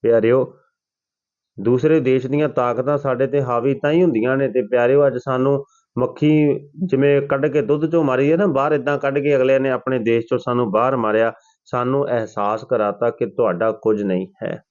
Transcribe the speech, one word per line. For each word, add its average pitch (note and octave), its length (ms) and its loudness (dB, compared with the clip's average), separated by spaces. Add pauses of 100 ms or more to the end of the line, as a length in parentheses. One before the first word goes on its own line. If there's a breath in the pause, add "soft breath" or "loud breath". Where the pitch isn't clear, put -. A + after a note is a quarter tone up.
ਪਿਆਰਿਓ, A#2 520 2 (1080 soft breath)
ਦੂਸਰੇ B2+ 380 2
ਦੇਸ਼ C3 280 0
ਦੀਆਂ D3 220 0
ਤਾਕਤਾਂ B2+ 480 -2
ਸਾਡੇ C3+ 300 -2
ਤੇ C#3 140 0
ਹਾਵੀ B2 320 0
ਤਾਂ D3 180 -2
ਹੀ E3+ 120 4
ਹੁੰਦੀਆਂ C3 340 0
ਨੇ। C3+ 100 0
ਤੇ B2 140 -2
ਪਿਆਰਿਓ, B2 460 2
ਅੱਜ B2 100 -2
ਸਾਨੂੰ C3+ 480 -2 (320 loud breath)
ਮੱਖੀ D3 600 2 (260)
ਜਿਵੇਂ C#3+ 360 2
ਕੱਢ C#3 240 -2
ਕੇ D3 160 0
ਦੁੱਧ D3 300 -2
ਚੋਂ E3+ 120 2
ਮਾਰੀ C#3 280 2
ਹੈ E3 60 2
ਨਾ, G3+ 80 2
ਬਾਹਰ C#3+ 260 0
ਏਦਾਂ C#3+ 260 -2
ਕੱਢ C#3 220 -2
ਕੇ C#3+ 160 0
ਅਗਲਿਆਂ C3+ 240 4
ਨੇ C3+ 100 0
ਆਪਣੇ B2+ 300 -2
ਦੇਸ਼ A#2 300 0
ਚੋਂ B2+ 80 0
ਸਾਨੂੰ A#2+ 340 -2
ਬਾਹਰ A#2+ 240 2
ਮਾਰਿਆ, A2+ 380 0 (320 soft breath)
ਸਾਨੂੰ C3 420 -2
ਅਹਿਸਾਸ A2 560 -4
ਕਰਾਤਾ A2 460 -2
ਕਿ A#2+ 160 -4
ਤੁਹਾਡਾ A2 460 -2
ਕੁਝ G#2+ 320 -2
ਨਹੀਂ F#2+ 240 -2 (160)
ਹੈ। - 280 -8